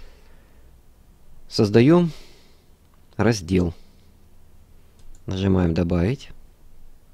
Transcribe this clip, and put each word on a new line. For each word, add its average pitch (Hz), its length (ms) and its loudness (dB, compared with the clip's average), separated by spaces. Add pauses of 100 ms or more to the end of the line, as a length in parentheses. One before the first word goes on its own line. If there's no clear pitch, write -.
(1500)
Создаем 135 640 4 (1080)
раздел. 92 560 0 (1500)
Нажимаем 92 480 0
«Добавить». 87 560 -2 (840)